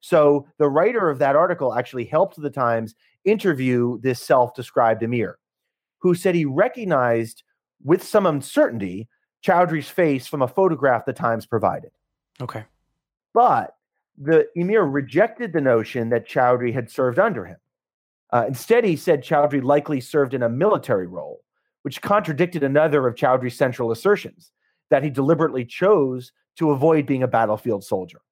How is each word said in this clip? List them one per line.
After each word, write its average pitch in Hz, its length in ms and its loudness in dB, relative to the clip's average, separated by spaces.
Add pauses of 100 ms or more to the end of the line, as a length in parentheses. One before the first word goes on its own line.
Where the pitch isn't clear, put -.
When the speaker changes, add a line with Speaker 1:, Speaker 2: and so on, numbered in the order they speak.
Speaker 1:
So 147 480 2 (100)
the 151 100 2
writer 185 420 0
of 135 80 -6
that 139 180 2
article 156 380 0
actually 123 320 -6
helped 160 340 -2
the 147 100 -6
Times 117 440 -2 (300)
interview 127 760 0
this 127 200 -2
self-described 120 800 0
emir, 113 360 -4 (600)
who 180 160 2
said 175 200 0
he 160 120 0
recognized 139 960 -2 (420)
with 170 180 2
some 202 240 0
uncertainty 131 840 -2 (380)
Chowdhury's 170 420 2
face 143 380 0
from 143 160 -4
a 123 60 0
photograph 135 560 0
the 127 80 -6
Times 117 340 -4
provided. 98 440 -2 (500)
Speaker 2:
Okay. 113 240 -12 (680)
Speaker 1:
But 185 440 2 (420)
the 151 360 2
emir 190 280 0
rejected 156 680 -2
the 165 80 0
notion 117 500 0
that 117 180 -2
Chowdhury 123 460 0
had 127 160 -6
served 127 280 -2
under 170 280 0
him. 90 100 -18 (760)
Uh, 120 140 2
instead, 226 380 0
he 175 120 2
said 143 280 0
Chowdhury 147 380 0
likely 143 380 0
served 135 340 -2
in 127 80 -4
a 117 60 0
military 127 580 0
role, 80 340 -14 (420)
which - 180 -10
contradicted 170 640 0
another 143 440 2
of 117 80 0
Chowdhury's 127 420 0
central 123 340 -2
assertions, - 640 -4 (380)
that 139 120 4
he 151 80 -2
deliberately 135 540 0
chose 135 680 0 (240)
to 160 140 0
avoid 147 360 2
being 131 160 -2
a 123 60 0
battlefield 110 560 -2
soldier. 92 360 -8 (120)